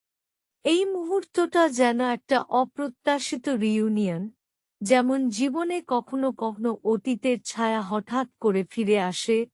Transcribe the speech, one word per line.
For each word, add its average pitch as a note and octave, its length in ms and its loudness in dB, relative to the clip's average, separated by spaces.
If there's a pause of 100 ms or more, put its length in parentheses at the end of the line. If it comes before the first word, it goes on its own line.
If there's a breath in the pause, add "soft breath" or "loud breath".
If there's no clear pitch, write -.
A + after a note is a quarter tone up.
(640)
এই E4+ 200 2
মুহূর্তটা F4 840 0
যেন A#3+ 320 2
একটা B3 400 0
অপ্রত্যাশিত C4 1080 -2
রিউনিয়ন, G#3+ 840 0 (500)
যেমন B3+ 480 2
জীবনে D4+ 580 -2
কখনো C4 460 -2
কখনো A3 520 -4
অতীতের A#3 600 0
ছায়া A3 380 -2
হঠাৎ G#3+ 460 -4 (120)
করে F#3+ 240 2
ফিরে G#3 360 0
আসে A3 540 -2